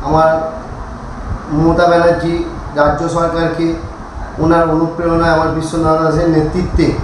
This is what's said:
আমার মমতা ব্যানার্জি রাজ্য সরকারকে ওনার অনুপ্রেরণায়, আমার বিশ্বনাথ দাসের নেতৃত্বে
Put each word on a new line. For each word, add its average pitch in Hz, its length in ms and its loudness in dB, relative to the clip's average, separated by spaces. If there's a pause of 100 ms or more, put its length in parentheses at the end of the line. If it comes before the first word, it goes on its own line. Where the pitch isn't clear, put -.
আমার 156 260 4 (1200)
মমতা 165 360 4
ব্যানার্জি 170 560 2 (320)
রাজ্য 147 340 2
সরকারকে 165 640 0 (640)
ওনার 165 320 4
অনুপ্রেরণায়, 165 640 0
আমার 160 160 2
বিশ্বনাথ 160 540 0
দাসের 160 280 2
নেতৃত্বে 156 640 2 (120)